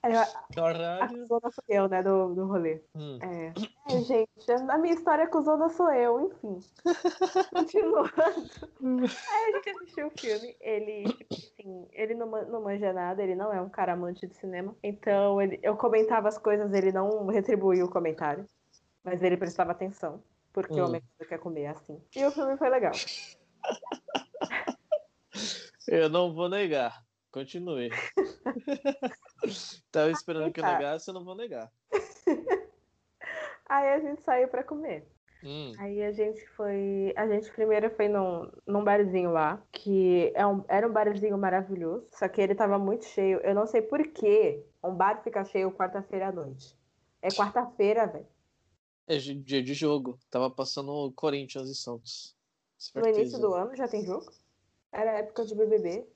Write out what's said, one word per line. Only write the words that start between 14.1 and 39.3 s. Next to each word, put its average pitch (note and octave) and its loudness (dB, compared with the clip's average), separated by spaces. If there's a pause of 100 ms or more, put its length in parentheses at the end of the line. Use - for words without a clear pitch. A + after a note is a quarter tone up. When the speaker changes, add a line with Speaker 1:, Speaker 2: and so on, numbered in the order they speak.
Speaker 1:
de F#3 -14
cinema. F#3+ -8
Então, G3+ 2
ele, G3 0
eu G#3 2
comentava A3 4
as G#3+ -6
coisas, G#3 2
ele F#3+ 4
não G3+ 0
retribuía G3 4
o F3+ -2
comentário. E3 -2 (580)
Mas F3+ -4
ele F3+ 4
prestava F3 -2
atenção, F#3+ -8 (300)
porque F#3 -4
Speaker 2:
Hum. F3+ 2
Speaker 1:
o F3 0
homem E3+ -2 (160)
quando D#3+ -16
quer E3 -8
comer D#3+ -8
é C#3+ -6
assim. D#3 -16 (140)
E C4+ 0
o C#4+ 4
filme C#4 -2
foi C4+ 2
legal. B3 2
Speaker 2:
<laughs> - -8 (1080)
Eu D#3+ 4
não F3 2
vou F3 -2
negar. D#3 0 (280)
Continue. C3+ -6 (260)
<laughs> - -6
Tava D#3 2
esperando D#3+ -4
que - -10
eu - -4
Speaker 1:
Tá. F#3 2
Speaker 2:
negasse, D3+ -2
eu F#3+ -12
não F#3 -12
vou F#3 -14
negar. E3 -10 (200)
Speaker 1:
<laughs> - -2 (960)
Aí C#4 2
a D4 2
gente D4+ -6
saiu B3+ 4
pra B3+ -4
comer. C#4+ -8 (360)
Speaker 2:
Hum. D3 -10
Speaker 1:
Aí G3+ -6
a G#3 -2
gente G#3+ -2
foi, G3 -2
a G#3+ 0
gente G#3+ 0
primeiro A3 2
foi G#3+ 2
num, F#3 0 (160)
num G3+ 2
barzinho F#3+ 4